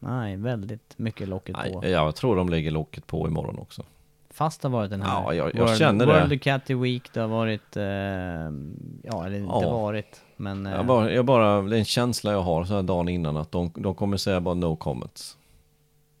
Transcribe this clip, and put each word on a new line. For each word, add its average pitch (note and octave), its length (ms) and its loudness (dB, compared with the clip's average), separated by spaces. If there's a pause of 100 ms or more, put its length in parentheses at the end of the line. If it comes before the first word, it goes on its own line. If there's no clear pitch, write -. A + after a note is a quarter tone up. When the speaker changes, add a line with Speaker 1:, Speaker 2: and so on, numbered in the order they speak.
Speaker 1:
nej, A2+ 360 -4
väldigt A2 640 -6
mycket A2 300 -6
locket F#2+ 280 -6
Speaker 2:
Nej, - 160 -4
Speaker 1:
på. F2+ 160 -4
Speaker 2:
jag D#2 280 2
tror A#2 200 2
de F#2 120 2
lägger D#2+ 220 0
locket - 360 -4
på E2 220 -4
imorgon D#2+ 300 -4
också. - 240 -14 (480)
Speaker 1:
Fast D#3 320 -4
det C#3+ 60 -2
har B2+ 40 0
varit G#2+ 180 0
den G2 120 -4
här - 200 -2
Speaker 2:
Ja, D2 120 -2
jag, D#2+ 200 0
jag A2+ 120 0
Speaker 1:
World, A2+ 120 4
Speaker 2:
känner A#2+ 280 6
det. D3+ 60 8
Speaker 1:
World D3+ 180 6
Ducati C#3 440 0
Week, B2 380 -2
det A#2+ 80 -4
har A2+ 80 0
varit... A2 480 -2
Eh, G#2 80 -2
ja, F2+ 1400 -6
eller G2+ 120 -6
inte G2+ 100 -6 (140)
Speaker 2:
Ja. E2 80 2
Speaker 1:
varit, G#2+ 520 -4 (140)
men... G2 300 -6
Eh, G2 60 -4
Speaker 2:
Jag F#2+ 140 -2
bara, A#2+ 260 4
jag B2 120 4
bara, A2 380 6
det G#2 140 0
är - 20 4
en G#2+ 60 4
känsla A#2+ 480 0
jag G2 100 2
har F2 220 2
så G2 100 -2
här G2 80 0
dagen F2+ 260 0
innan E2 280 0
att D2+ 160 -6
de, F2 220 0
de F#2+ 200 -2
kommer G2+ 220 -2
säga F#2+ 240 0
bara F2 140 0
"no E2+ 220 0
comments". - 600 -8 (840)